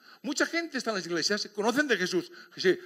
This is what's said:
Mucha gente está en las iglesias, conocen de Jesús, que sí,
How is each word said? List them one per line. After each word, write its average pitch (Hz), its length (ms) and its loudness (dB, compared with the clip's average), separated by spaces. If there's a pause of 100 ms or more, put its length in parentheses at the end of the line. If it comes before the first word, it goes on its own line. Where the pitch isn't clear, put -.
(220)
Mucha 294 240 0
gente 330 320 -4
está 233 120 -4
en 214 60 0
las 170 100 -4
iglesias, 170 480 0
conocen 233 320 2
de 233 100 2
Jesús, 180 360 0 (200)
que - 80 -12
sí, 180 240 4